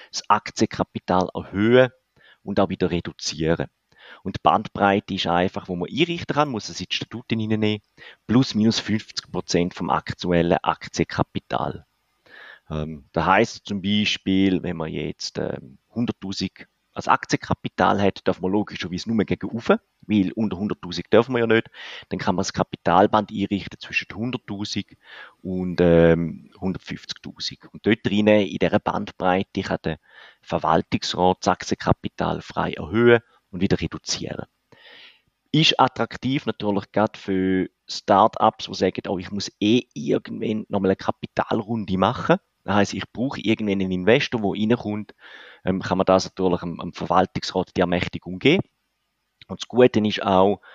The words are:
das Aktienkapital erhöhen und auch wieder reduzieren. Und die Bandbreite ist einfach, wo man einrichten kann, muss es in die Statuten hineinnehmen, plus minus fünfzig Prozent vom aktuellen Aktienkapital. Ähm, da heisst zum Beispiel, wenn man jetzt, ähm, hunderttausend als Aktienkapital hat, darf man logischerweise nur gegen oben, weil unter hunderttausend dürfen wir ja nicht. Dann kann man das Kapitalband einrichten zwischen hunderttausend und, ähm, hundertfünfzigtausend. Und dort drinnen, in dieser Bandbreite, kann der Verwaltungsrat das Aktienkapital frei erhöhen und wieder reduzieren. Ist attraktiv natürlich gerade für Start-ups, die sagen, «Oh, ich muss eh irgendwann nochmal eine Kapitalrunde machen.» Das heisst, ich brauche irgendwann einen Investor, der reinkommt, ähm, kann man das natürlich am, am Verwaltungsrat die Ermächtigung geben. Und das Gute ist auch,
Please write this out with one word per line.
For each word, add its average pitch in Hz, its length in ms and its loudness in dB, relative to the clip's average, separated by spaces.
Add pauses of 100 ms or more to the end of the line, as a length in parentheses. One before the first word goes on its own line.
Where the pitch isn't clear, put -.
(100)
das - 180 -8
Aktienkapital - 1080 0
erhöhen 117 560 4 (520)
und 101 160 -6
auch 95 100 4
wieder 90 220 -2
reduzieren. 80 800 -2 (560)
Und 95 100 -8
die - 80 -10
Bandbreite 98 720 2
ist 95 140 -2
einfach, 90 400 0
wo 92 80 -6
man 87 120 -6
einrichten 165 460 -2
kann, 147 140 0
muss 113 200 -6
es 85 120 -12
in 92 100 -10
die - 60 -4
Statuten - 420 -6
hineinnehmen, 107 420 0 (460)
plus 120 300 2
minus 110 240 2
fünfzig - 500 -6
Prozent 90 420 -2
vom 82 180 -4
aktuellen 85 720 0
Aktienkapital. - 1200 -4 (840)
Ähm, 76 440 -6
da 82 140 -2
heisst 98 400 2
zum 101 160 -4
Beispiel, 98 800 2
wenn 85 120 -6
man 80 140 -6
jetzt, 78 480 -8
ähm, - 400 -8 (160)
hunderttausend 98 720 -6 (280)
als - 140 -6
Aktienkapital - 920 0
hat, 98 240 0
darf 90 160 -2
man 92 100 -2
logischerweise 95 640 -4
nur 110 140 2
gegen - 240 -6
oben, 117 280 0 (280)
weil 101 260 2
unter 98 240 -4
hunderttausend 90 560 -6
dürfen 117 220 6
wir 120 60 0
ja 117 60 0
nicht. 113 220 4 (400)
Dann 92 100 -6
kann 92 180 -2
man 90 40 0
das - 140 -4
Kapitalband 95 760 2
einrichten 98 480 -4
zwischen - 360 -8
hunderttausend 104 720 -8 (560)
und, 92 400 -4
ähm, 82 760 4
hundertfünfzigtausend. - 1120 -10
Und - 140 -12
dort 104 180 2
drinnen, 104 440 4
in - 100 -8
dieser 90 220 2
Bandbreite, 95 800 -2
kann - 240 -4
der 80 140 -4 (420)
Verwaltungsrat 85 1000 0
das - 60 -2
Aktienkapital - 920 -2
frei - 320 -6
erhöhen 113 480 4 (300)
und 92 100 -8
wieder - 180 2
reduzieren. - 680 -8 (1040)
Ist 156 260 4
attraktiv 127 680 -2
natürlich 104 460 -4
gerade 104 260 0
für 95 500 0 (180)
Start-ups, - 840 2
die 101 60 -10
sagen, 95 340 0
«Oh, 95 100 -4
ich 92 120 -10
muss 101 300 -6
eh 110 220 4 (100)
irgendwann 107 800 -4
nochmal 98 220 0
eine 95 40 -2
Kapitalrunde 104 1000 -4
machen.» 127 400 2 (260)
Das - 100 -2
heisst, 101 200 2
ich 95 180 -6
brauche - 280 -6
irgendwann 104 400 0
einen 92 120 -2
Investor, 110 480 2
der 101 100 0
reinkommt, 107 640 -2 (520)
ähm, 92 160 -2
kann 92 160 -2
man 95 80 2
das 92 180 4
natürlich 90 380 -2
am, 85 180 -8
am 87 120 -10
Verwaltungsrat - 840 -2
die 92 40 2
Ermächtigung 90 580 -2
geben. 160 240 4 (840)
Und 95 120 -10
das - 80 -12
Gute 123 320 6
ist 104 220 0
auch, 98 380 4 (140)